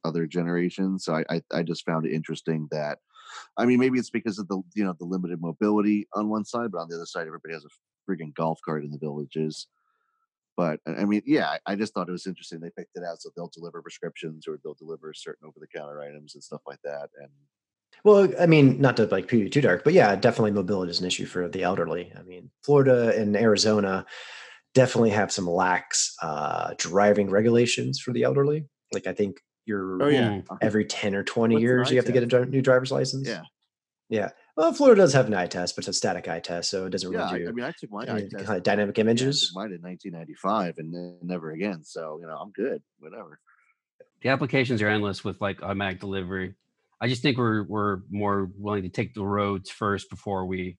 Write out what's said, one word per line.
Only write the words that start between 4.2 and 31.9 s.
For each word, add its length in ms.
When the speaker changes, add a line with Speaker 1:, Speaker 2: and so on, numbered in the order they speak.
Speaker 1:
of 80
the, 120
you 80
know, 160
the 60
limited 360
mobility 760
on 140
one 160
side, 280
but 60
on 100
the 80
other 100
side, 220
everybody 260
has 100
a 460
freaking 240
golf 300
cart 200
in 60
the 80
Villages. 680
But, 280
I, 180
I 20
mean, 200
yeah, 260
I, 220
I 40
just 180
thought 140
it 40
was 140
interesting. 320
They 180
picked 200
it 120
out, 140
so 140
they'll 180
deliver 280
prescriptions 680
or 160
they'll 100
deliver 400
certain 320
over-the-counter 560
items 320
and 80
stuff 240
like 160
that. 280
And 80
Speaker 2:
Well, 380
I 60
mean, 340
not 160
to, 100
like, 220
poo 200
too 120
dark, 240
but 80
yeah, 240
definitely 360
mobility 380
is 100
an 60
issue 200
for 220
the 140
elderly. 560
I 40
mean, 280
Florida 520
and 200
Arizona 680
definitely 360
have 200
some 180
lax, 720
uh, 560
driving 520
regulations 680
for 120
the 120
elderly. 420
Like, 140
I 60
think 240
you're 360
Speaker 1:
Oh, 60
yeah. 320
Speaker 3:
Hmm. 220
Speaker 2:
every 220
ten 300
or 80
twenty 320
Speaker 1:
What's 60
an 20
Speaker 2:
years, 280